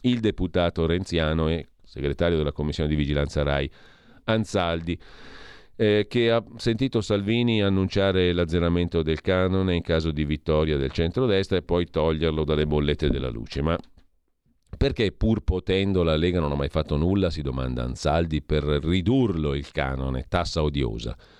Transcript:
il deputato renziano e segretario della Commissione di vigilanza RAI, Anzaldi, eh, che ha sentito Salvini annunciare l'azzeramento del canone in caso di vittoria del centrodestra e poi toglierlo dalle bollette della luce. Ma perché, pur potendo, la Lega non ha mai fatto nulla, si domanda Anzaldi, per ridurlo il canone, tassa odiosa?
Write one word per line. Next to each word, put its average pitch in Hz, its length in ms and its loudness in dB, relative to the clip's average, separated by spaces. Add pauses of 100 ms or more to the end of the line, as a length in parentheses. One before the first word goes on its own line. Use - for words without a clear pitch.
il 123 180 0
deputato 87 640 0
renziano 80 640 0
e 82 200 -4 (140)
segretario 71 540 -2
della 76 160 0
Commissione 76 380 -4
di 76 40 0
vigilanza 73 480 0
RAI, 71 280 -2 (540)
Anzaldi, 87 720 -2 (800)
eh, 104 300 2
che 117 220 2
ha 117 120 2 (140)
sentito 117 460 0
Salvini 110 600 0
annunciare 95 720 2
l'azzeramento 85 720 0
del 78 180 -2
canone 92 540 2
in 85 80 0
caso 80 280 0
di 76 140 -2
vittoria 76 540 0
del 67 120 -2
centrodestra 95 680 0
e 85 40 -2
poi 87 220 0
toglierlo 80 600 0
dalle 76 220 2
bollette 73 440 2
della 67 180 -2
luce. 58 320 -8
Ma 80 180 0 (960)
perché, 120 380 0
pur 110 300 2
potendo, 95 600 2
la 80 140 4
Lega 87 240 2
non 73 120 0
ha 71 40 0
mai 71 140 -2
fatto 78 260 -2
nulla, 90 320 2
si 78 140 -4
domanda 64 400 -4
Anzaldi, 76 580 0
per 76 220 0
ridurlo 82 920 0
il 69 160 -6
canone, 65 580 -4
tassa 85 340 -2
odiosa? 58 520 -2 (260)